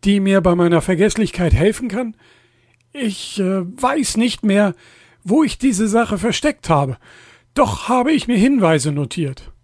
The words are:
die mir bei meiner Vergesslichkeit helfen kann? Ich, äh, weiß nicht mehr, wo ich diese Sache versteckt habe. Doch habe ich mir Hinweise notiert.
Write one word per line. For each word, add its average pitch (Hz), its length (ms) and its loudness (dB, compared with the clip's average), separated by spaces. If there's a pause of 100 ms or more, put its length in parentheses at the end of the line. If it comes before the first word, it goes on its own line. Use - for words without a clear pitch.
die 202 160 2
mir 196 200 2
bei 175 140 4
meiner 170 260 4
Vergesslichkeit 180 720 0
helfen 214 360 0
kann? 220 280 -6 (760)
Ich, 226 460 -6
äh, 190 260 0
weiß 254 520 -2
nicht 226 280 -2
mehr, 202 300 2 (480)
wo 233 220 2
ich - 140 -4
diese 226 280 0
Sache 220 300 0
versteckt 233 540 -2
habe. 139 260 0 (560)
Doch 208 380 -2
habe 254 220 2
ich 294 160 -2
mir 240 100 2
Hinweise 175 540 2
notiert. 143 600 -6 (120)